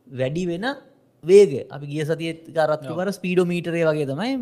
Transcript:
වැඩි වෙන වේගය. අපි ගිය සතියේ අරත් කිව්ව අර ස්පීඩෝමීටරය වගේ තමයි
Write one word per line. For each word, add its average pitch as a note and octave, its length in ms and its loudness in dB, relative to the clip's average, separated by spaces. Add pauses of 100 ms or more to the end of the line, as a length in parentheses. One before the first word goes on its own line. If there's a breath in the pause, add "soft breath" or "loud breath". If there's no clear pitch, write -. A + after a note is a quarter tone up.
වැඩි C#3 400 -4
වෙන F3 180 -6 (580)
වේගය. E3+ 360 8 (100)
අපි C#3+ 160 -14
ගිය D3 200 -6
සතියේ D#3+ 520 -6
අරත් D3+ 240 0
කිව්ව D#3+ 180 -8
අර F#3+ 140 -4
ස්පීඩෝමීටරය F3 720 -2
වගේ D3+ 220 0
තමයි E3+ 240 -4 (100)